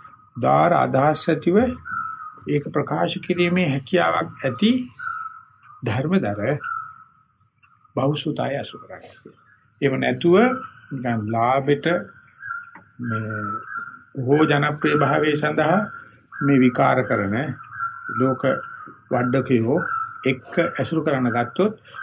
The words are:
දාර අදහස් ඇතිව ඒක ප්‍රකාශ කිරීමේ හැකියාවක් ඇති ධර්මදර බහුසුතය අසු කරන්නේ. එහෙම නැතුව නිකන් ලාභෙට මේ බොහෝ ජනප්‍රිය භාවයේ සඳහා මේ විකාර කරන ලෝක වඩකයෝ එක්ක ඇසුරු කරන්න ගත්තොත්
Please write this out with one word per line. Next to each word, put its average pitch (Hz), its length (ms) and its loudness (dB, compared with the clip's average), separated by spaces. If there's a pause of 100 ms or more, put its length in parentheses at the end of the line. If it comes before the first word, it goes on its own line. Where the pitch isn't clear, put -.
(360)
දාර 139 380 4
අදහස් 135 520 2
ඇතිව 170 320 2 (840)
ඒක 147 240 0
ප්‍රකාශ 156 520 -2
කිරීමේ 175 500 0
හැකියාවක් 143 600 0 (100)
ඇති 202 320 2 (1120)
ධර්මදර 123 560 0 (1600)
බහුසුතය 135 600 -2
අසු - 220 -8
කරන්නේ. - 380 -20 (640)
එහෙම 107 140 2
නැතුව 131 400 2 (540)
නිකන් 120 380 -4
ලාභෙට 135 580 2 (1120)
මේ 110 340 -6 (840)
බොහෝ 139 320 2
ජනප්‍රිය 147 520 2
භාවයේ 151 400 2
සඳහා 151 400 2 (560)
මේ 139 260 4
විකාර 127 440 4
කරන 104 320 -2 (760)
ලෝක 131 320 0 (640)
වඩකයෝ 123 680 2 (440)
එක්ක 131 320 -2 (180)
ඇසුරු 147 320 -2
කරන්න 131 260 0
ගත්තොත් 120 440 0 (300)